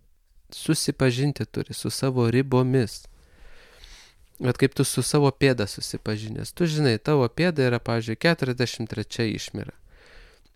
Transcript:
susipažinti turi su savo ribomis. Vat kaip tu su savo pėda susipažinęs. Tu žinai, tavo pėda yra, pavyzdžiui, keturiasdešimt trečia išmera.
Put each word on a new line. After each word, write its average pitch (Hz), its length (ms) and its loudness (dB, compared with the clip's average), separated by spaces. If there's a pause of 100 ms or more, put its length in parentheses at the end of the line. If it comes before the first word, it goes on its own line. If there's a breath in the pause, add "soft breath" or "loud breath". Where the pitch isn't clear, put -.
(500)
susipažinti 139 920 0
turi - 300 -8
su - 160 -6
savo 127 400 2
ribomis. 127 720 2 (1400 soft breath)
Vat 127 180 0
kaip 135 180 2
tu 139 100 2
su - 180 -2
savo 143 280 2
pėda 120 360 2
susipažinęs. 107 880 -8
Tu 175 160 0
žinai, 143 320 2
tavo 143 260 2
pėda 156 380 0
yra, 120 160 2
pavyzdžiui, 113 400 -4
keturiasdešimt 127 680 0
trečia - 360 -4
išmera. - 480 -6 (800 soft breath)